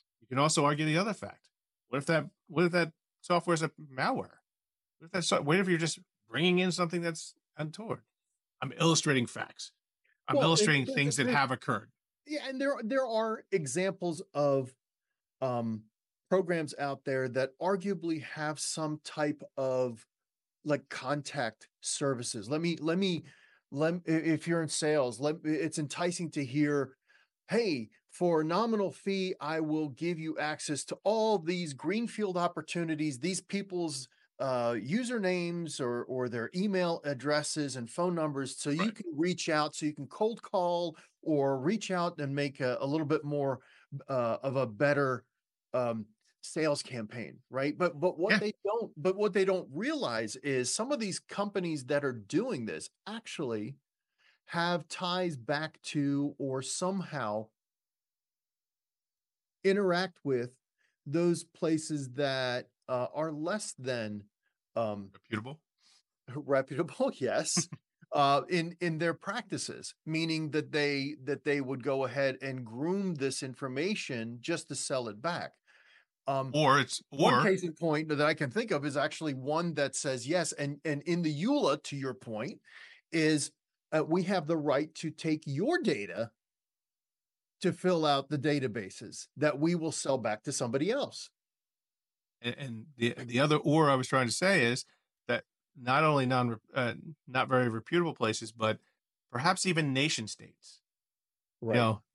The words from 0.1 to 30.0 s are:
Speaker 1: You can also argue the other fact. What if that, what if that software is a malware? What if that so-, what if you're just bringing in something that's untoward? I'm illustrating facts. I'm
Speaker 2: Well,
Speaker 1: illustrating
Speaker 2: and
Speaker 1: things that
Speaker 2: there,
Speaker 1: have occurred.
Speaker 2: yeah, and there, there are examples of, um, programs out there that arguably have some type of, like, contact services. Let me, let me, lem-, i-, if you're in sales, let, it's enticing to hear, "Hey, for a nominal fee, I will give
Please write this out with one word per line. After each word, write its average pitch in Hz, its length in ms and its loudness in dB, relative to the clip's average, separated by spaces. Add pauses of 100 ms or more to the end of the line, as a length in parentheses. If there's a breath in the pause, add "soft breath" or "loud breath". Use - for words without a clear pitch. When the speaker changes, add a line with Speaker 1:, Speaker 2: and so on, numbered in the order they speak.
Speaker 1:
You - 80 -20
can 127 100 -2
also 147 280 4
argue 147 200 2
the 156 140 2
other 208 140 0
fact. - 360 -14 (400)
What 123 80 -2
if 143 80 -4
that, 156 220 2 (200)
what 170 180 4
if 170 80 2
that 170 180 4 (300)
software 175 340 2
is 156 80 0
a 147 60 -2
malware? 143 680 -4 (640)
What 151 60 -20
if 170 80 -16
that 180 100 0
so-, - 180 2
what 147 160 4
if 196 100 4
you're 175 120 4
just 160 200 -2 (300)
bringing 175 300 4
in 185 120 4
something 175 300 0
that's 165 340 -6 (220)
untoward? 156 440 -8 (600)
I'm 131 180 -6
illustrating 151 480 4
facts. - 440 -12 (560)
I'm 294 100 2
Speaker 2:
Well, 262 80 4
Speaker 1:
illustrating 156 420 6
Speaker 2:
and 135 80 -4
Speaker 1:
things 143 220 2
that 143 80 2
Speaker 2:
there, 247 100 2
Speaker 1:
have 135 160 4
occurred. 120 400 -4 (340)
Speaker 2:
yeah, 285 220 -6
and 262 120 -6
there, 277 240 0
there 262 220 0
are 220 460 -2
examples 175 720 -2 (120)
of, 139 400 2 (680)
um, 117 420 -2 (460)
programs 170 500 2
out 139 240 -4
there 131 240 0
that 131 240 0 (100)
arguably 170 600 -2
have 151 340 -6
some 151 460 -4
type 147 400 -2 (140)
of, 127 500 0 (560)
like, 143 240 0
contact 135 800 -4 (140)
services. 120 680 -2
Let 156 120 0
me, 170 180 0
let 160 180 0
me, 185 280 0 (440 loud breath)
lem-, 160 380 0
i-, 160 40 0
if 160 360 2
you're 170 140 2
in 156 80 -2
sales, 143 500 2
let, 151 240 0
it's 156 340 -2
enticing 170 540 -2
to 143 140 -2
hear, 143 500 2 (540 soft breath)
"Hey, 165 400 0 (200 soft breath)
for 175 320 2
a 156 40 2
nominal 202 460 2
fee, 190 500 -2
I 156 180 -2
will 156 300 0
give 160 300 -4